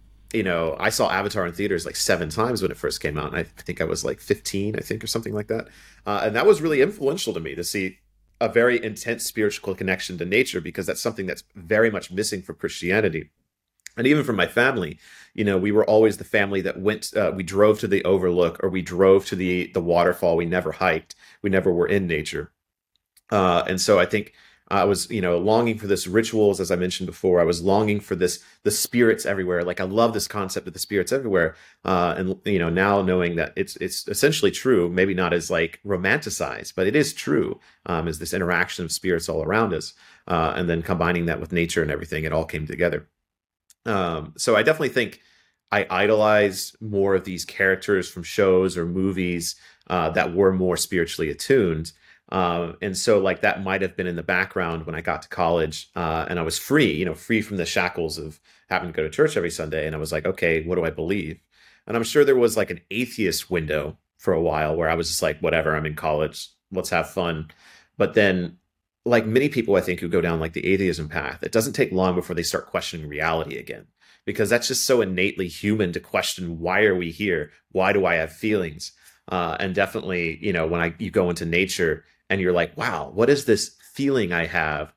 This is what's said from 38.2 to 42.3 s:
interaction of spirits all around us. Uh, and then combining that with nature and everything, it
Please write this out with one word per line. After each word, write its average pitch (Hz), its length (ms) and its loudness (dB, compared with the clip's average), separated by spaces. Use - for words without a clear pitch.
interaction 90 500 -2
of 80 80 -8
spirits 87 380 -2
all 80 120 -2
around 98 320 0
us. - 200 -8
Uh, 82 300 0
and 87 120 0
then 82 120 0
combining 85 460 0
that 80 120 -2
with 80 140 -8
nature 85 280 0
and 76 80 -2
everything, 78 360 -6
it 80 80 -2